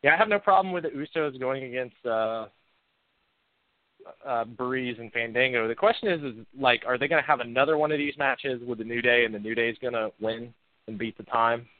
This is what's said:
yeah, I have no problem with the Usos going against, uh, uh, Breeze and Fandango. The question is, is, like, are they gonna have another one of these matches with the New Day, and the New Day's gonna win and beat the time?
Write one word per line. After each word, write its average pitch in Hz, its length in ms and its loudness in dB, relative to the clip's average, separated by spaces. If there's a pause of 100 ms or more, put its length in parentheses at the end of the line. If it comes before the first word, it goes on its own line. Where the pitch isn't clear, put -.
yeah, 143 120 4
I 165 40 4
have 214 120 4
no 202 100 2
problem 190 340 4
with 175 100 -2
the 160 60 -2
Usos 147 500 -4
going 131 260 -4
against, 127 400 -8
uh, 110 400 0 (1800)
uh, 117 200 -2
Breeze 123 540 -4
and 117 120 -14
Fandango. 117 560 0
The 113 80 -2
question 220 340 2
is, 165 140 0
is, 113 220 -8 (120)
like, 127 280 4
are 123 120 0
they 139 100 -2
gonna 143 140 2
have 143 180 0
another 131 380 2
one 151 140 2
of 151 60 0
these 147 200 -4
matches 135 480 -2
with 120 120 -6
the 110 60 -8
New 117 180 -4
Day, 120 240 6
and 110 80 -4
the 104 60 -6
New 110 160 -4
Day's 117 260 0
gonna 117 280 -2 (100)
win 117 340 -4 (340)
and 110 100 -8
beat 113 200 -6
the 107 60 -14
time? 117 440 2 (120)